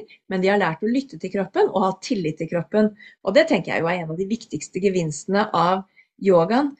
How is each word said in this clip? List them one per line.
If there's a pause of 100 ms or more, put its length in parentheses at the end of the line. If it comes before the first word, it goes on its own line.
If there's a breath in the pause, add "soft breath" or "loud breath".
(280 loud breath)
men
de
har
lært
å
lytte
til
kroppen
og
ha (100)
tillit
til
kroppen. (300 loud breath)
Og
det
tenker
jeg
jo
er
en
av
de
viktigste
gevinstene
av (400 soft breath)
yogaen,